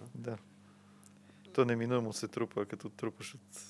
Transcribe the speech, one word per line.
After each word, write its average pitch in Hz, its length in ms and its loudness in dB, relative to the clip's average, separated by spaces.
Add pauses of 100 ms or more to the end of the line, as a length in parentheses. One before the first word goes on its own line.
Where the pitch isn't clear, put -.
(160)
Да. 117 220 -6 (1160)
То 131 120 8
неминуемо 117 480 4
се - 140 -4
трупа, 113 380 0
като 104 240 -8
трупаш - 460 -6
от... - 60 -16 (280)